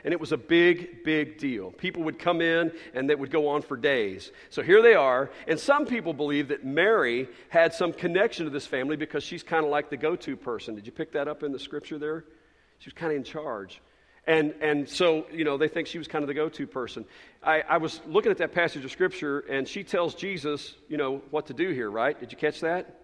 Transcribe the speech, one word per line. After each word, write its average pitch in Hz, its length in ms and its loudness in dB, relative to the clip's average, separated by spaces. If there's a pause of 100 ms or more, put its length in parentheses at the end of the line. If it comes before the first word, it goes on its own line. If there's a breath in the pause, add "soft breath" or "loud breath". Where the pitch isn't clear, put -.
And 147 80 -2
it 170 80 0
was 156 120 -8
a 156 60 2
big, 170 680 4
big 156 340 -2
deal. 110 360 -6
People 180 300 -6
would 156 140 -4
come 170 240 0
in, 165 300 2 (240 loud breath)
and 135 160 0
it 143 80 2
would 135 100 -8
go 147 200 0
on 147 120 0
for 143 160 -8
days. 113 540 0 (180 loud breath)
So 135 140 -6
here 190 180 8
they 226 140 10
are, 135 340 4 (180 loud breath)
and 160 120 2
some 285 260 4
people 190 280 -2
believe 143 340 0
that 139 180 -4
Mary 135 640 2 (200 loud breath)
had 165 220 6
some 170 220 -2
connection 180 520 0
to 147 40 -6
this 135 160 -6
family 139 300 -2
because 147 280 -6
she's - 200 -12
kinda 160 240 0
like 147 240 -2
the 143 60 -4
go-to 151 380 -2
person. 113 380 -6
Did 104 140 -12
you 123 40 -14
pick - 200 -8
that 143 160 -4
up 147 160 -8
in 143 80 -4
the 131 80 -8
scripture 151 400 -10
there? 156 260 -6 (540 soft breath)
She - 80 -20
was 127 60 -18
kinda 160 200 -4
in 139 100 -2
charge. 117 560 -10 (480 soft breath)
And, 156 340 4
and 147 260 2
so, 165 440 2
you 165 120 -2
know, 143 140 0
they 151 120 2
think 165 180 -4
she 170 100 -10
was 160 100 -10
kind 156 140 -2
of 143 60 -2
the 139 80 -4
go-to 151 320 -4
person. 117 360 -8 (380 loud breath)
I, 156 200 2
I 165 160 2
was 160 280 -4
looking 170 240 2
at - 80 4
that 170 140 -2
passage 156 340 0
of 131 60 -12
scripture, 156 480 -2
and 135 280 -4
she 202 160 -8
tells 175 300 -2
Jesus, 151 640 -6 (120)
you 151 100 -6
know, 139 340 -2
what 151 160 -2
to 139 60 -10
do 170 160 -2
here, 123 200 -4
right? 120 300 0
Did 120 120 -14
you - 60 -16
catch 151 220 -2
that? 170 440 -4